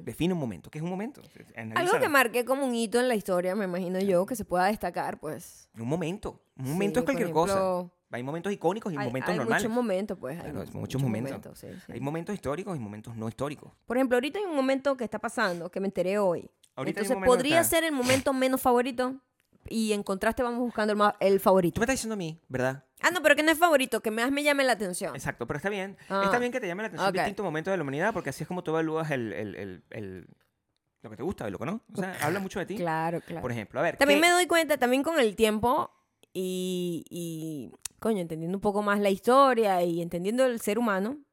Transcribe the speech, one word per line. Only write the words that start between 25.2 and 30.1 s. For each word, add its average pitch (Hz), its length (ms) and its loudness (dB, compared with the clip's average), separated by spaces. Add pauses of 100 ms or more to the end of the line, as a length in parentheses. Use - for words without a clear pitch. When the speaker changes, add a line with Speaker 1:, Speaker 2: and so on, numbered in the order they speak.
Speaker 1:
pero 147 100 -2
está 185 120 -4
bien. 196 280 -6 (120)
Speaker 2:
Ah. 196 160 0
Speaker 1:
Está 226 140 4
bien 247 120 -2
que 247 80 -4
te 220 80 -4
llame 180 160 -4
la 220 40 -4
atención 185 220 -2
Speaker 2:
Ok. 180 60 0
Speaker 1:
distintos 190 280 -2
momentos 160 280 -2
de 196 60 0
la 165 60 -2
humanidad, 151 300 0
porque 160 180 -6
así - 120 -8
es 151 40 -12
como 180 160 -6
tú 156 80 -4
evalúas 160 400 0
el, 120 220 -2
el, 98 220 -6
el, 92 360 -10
el, 92 360 -12 (760)